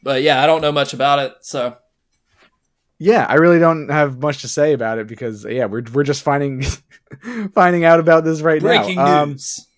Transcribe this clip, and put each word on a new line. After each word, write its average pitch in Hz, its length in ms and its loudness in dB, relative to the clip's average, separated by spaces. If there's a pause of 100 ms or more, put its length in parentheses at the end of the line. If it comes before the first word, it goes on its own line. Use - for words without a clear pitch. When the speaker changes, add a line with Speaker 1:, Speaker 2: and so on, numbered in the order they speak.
Speaker 1:
But 135 200 -2
yeah, 143 200 2
I 151 40 4
don't 160 140 2
know 147 100 0
much 143 220 -2
about 143 260 0
it, 135 220 -6
so. 123 360 -8 (1200)
Speaker 2:
Yeah, 185 280 2
I - 80 0
really 170 240 6
don't 160 300 0
have 143 300 0
much 143 220 -4
to 123 60 -14
say 151 260 0
about 113 260 -4
it 107 80 -10
because, 110 380 -12
yeah, 117 200 -4
we're, 110 180 -6 (100)
we're 143 100 0
just 139 200 -4
finding, 139 400 -2 (460)
<laughs> 214 440 -12
finding 175 320 2
out 165 140 6
about 165 240 4
this 160 180 -4
right 156 200 0
Speaker 1:
Breaking - 360 0
Speaker 2:
now. 147 260 4
Um, 147 80 -4
Speaker 1:
news. - 340 -14 (120)